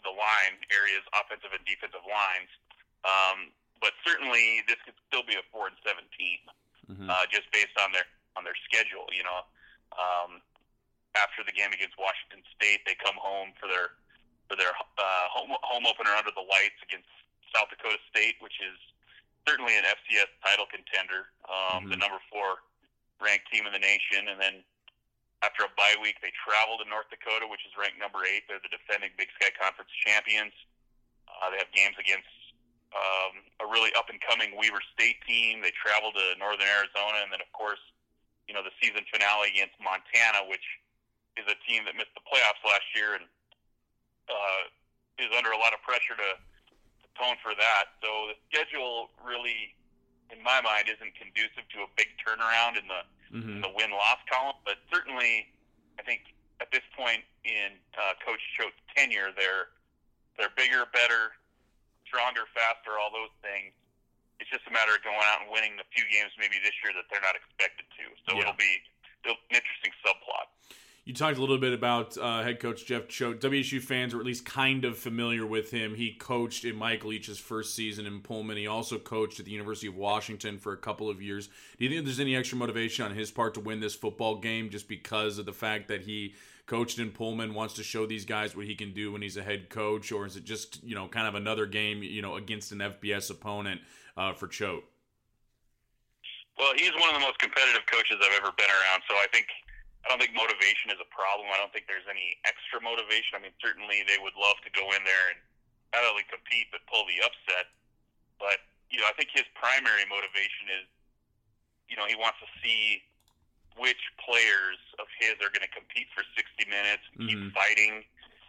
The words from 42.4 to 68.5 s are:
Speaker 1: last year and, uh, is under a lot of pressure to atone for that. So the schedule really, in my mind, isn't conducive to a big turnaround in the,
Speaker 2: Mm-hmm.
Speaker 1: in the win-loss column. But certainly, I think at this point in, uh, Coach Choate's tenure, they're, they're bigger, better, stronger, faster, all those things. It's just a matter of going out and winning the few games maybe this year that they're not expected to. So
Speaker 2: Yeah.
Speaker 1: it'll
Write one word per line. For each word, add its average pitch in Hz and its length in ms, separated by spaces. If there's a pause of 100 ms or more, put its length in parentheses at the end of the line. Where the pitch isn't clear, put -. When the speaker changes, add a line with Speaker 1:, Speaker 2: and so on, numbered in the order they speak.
Speaker 1:
last 101 280
year 104 240
and, 87 120 (1000)
uh, 98 400 (480)
is 120 160
under 117 200
a 110 80
lot 113 160
of - 80
pressure 120 320
to 104 140 (840)
atone 123 320
for 107 80
that. 104 480
So 107 320
the - 40 (120)
schedule 131 720
really, 120 560 (560)
in 113 80
my 123 240
mind, 107 240
isn't 110 240
conducive 107 640
to 101 80
a 95 80
big 110 160 (160)
turnaround 113 560
in 98 80
the, 92 160 (240)
Speaker 2:
Mm-hmm. 110 320
Speaker 1:
in - 0
the 95 160
win-loss 107 480
column. 135 400
But - 240
certainly, 123 640 (480)
I - 80
think - 240 (320)
at - 80
this 127 80 (160)
point 117 240 (240)
in, 104 320 (240)
uh, 98 240
Coach 110 160 (160)
Choate's 110 240 (160)
tenure, 104 400
they're, 95 400 (640)
they're 101 160
bigger, 127 400
better, 117 400 (720)
stronger, 120 480
faster, 113 400
all 104 160
those 110 320
things. 98 320 (640)
It's - 80
just 131 160
a 117 80
matter 110 240
of 104 80
going 107 160
out 107 240
and 107 80
winning 110 240
the 98 160
few 113 160
games 104 320
maybe 101 240
this 101 160
year 101 160
that 90 160
they're 104 80
not 95 160
expected - 480 (160)
to. - 40 (200)
So 92 80
Speaker 2:
Yeah. 104 160
Speaker 1:
it'll 101 80